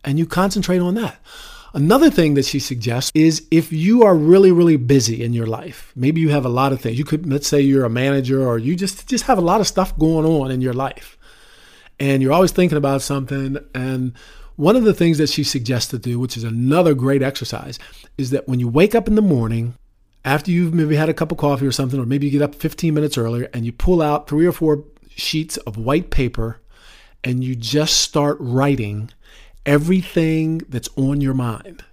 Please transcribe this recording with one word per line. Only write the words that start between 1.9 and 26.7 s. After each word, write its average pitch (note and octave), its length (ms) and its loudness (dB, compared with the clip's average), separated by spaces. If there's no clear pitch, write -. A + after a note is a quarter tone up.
thing D#3 240 2
that C#3 120 2
she - 120 -6
suggests A#2+ 560 -4
is D#3 380 2
if E3 200 2
you F#3+ 300 2
are G3 140 8
really, F3+ 360 6
really E3+ 260 6
busy A#2+ 460 2
in A#2 100 -2
your A#2 120 -2
life, - 500 -10
maybe D3 240 0
you D#3+ 100 2
have C#3+ 180 0
a - 20 -2
lot C3+ 240 0
of B2+ 80 -6
things. A#2 160 -4
You D3 80 -4
could, D#3 260 -4
let's C#3+ 160 -2
say D3 140 2
you're C3+ 240 2
a A#2 60 -2
manager C3+ 520 0
or A#2+ 140 0
you C3 180 -2
just, F#3+ 320 -8
just B3 180 -4
have B3 120 2
a F3+ 40 0
lot F#3 200 2
of F3+ 60 0
stuff - 320 -2
going D#3+ 260 2
on D3 240 0
in B2+ 120 -4
your B2+ 120 -2
life. B2+ 420 -8
And C3+ 240 0
you're C3 100 2
always F3 180 4
thinking D#3+ 280 2
about C#3 240 -2
something. C#3 560 -6
And B2+ 380 -4
one E3+ 200 2
of A#3+ 100 2
the G3+ 80 4
things E3 260 2
that D3+ 100 0
she D3 140 -4
suggests B2 480 -4
to B2 80 -8
do, A#2+ 200 -6
which B2 160 -6
is A#2 80 -8
another C3+ 520 2
great C3 260 0
exercise, A#2+ 560 -6
is C3 140 -4
that - 160 -4
when B2+ 120 -2
you A#2+ 80 -2
wake E3+ 280 2
up A3+ 120 0
in G#3+ 60 0
the G#3+ 80 4
morning, A#2 540 0
after D3 240 -2
you've E3+ 240 0
maybe D#3 220 2
had D#3 140 0
a D#3 40 -2
cup D#3 180 -2
of E3 60 -4
coffee C#3 300 0
or B2+ 40 0
something, C3+ 280 -2
or A#2 80 -4
maybe C#3+ 180 -2
you C#3 60 0
get C#3+ 100 0
up C#3+ 140 -2
fifteen D#3 400 -4
minutes D3+ 240 -2
earlier A#2 340 -4
and A#2 140 -6
you A#2 40 -6
pull F3 300 2
out D3 260 -2
three D#3 200 2
or E3+ 40 2
four D3+ 320 0
sheets - 420 -6
of A2 200 -10
white C#3 320 -2
paper A#2 500 -2